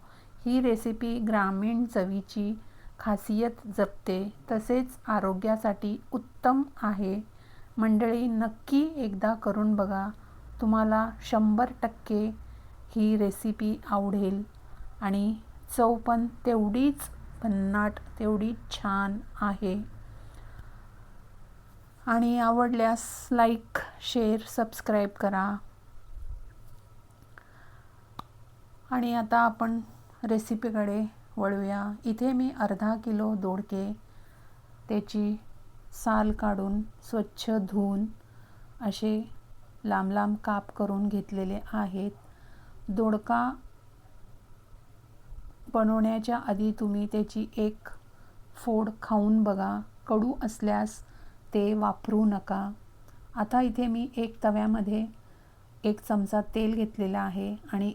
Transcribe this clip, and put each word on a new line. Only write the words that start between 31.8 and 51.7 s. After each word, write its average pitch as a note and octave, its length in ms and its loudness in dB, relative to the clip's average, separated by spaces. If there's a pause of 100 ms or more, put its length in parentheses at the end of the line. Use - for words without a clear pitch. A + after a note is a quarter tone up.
इथे B3 260 2
मी B3+ 280 2
अर्धा G#3+ 360 2
किलो G#3+ 400 0
दोडके, F#3+ 560 -2 (960)
त्याची G#3 460 0 (560)
साल G#3+ 400 2
काढून, G3+ 500 0
स्वच्छ - 680 -4
धुवून G3 560 2 (760)
असे G#3+ 580 -2 (440)
लांब F#3+ 280 2
लांब G#3 320 2
काप G3+ 280 -2
करून G3+ 360 0
घेतलेले G3 520 -2 (140)
आहेत. G3+ 380 -2 (760)
दोडका A3 640 2 (2250)
बनवण्याच्या A3 640 2
आधी G#3+ 420 0
तुम्ही G#3 320 0
त्याची G#3+ 340 -2 (120)
एक G#2+ 320 -2 (680)
फोड A3 340 0 (120)
खाऊन G#3+ 420 4
बघा. G3+ 360 0 (280)
कडू A#3 260 2 (100)
असल्यास G#3+ 580 0 (520)
ते G#3 200 4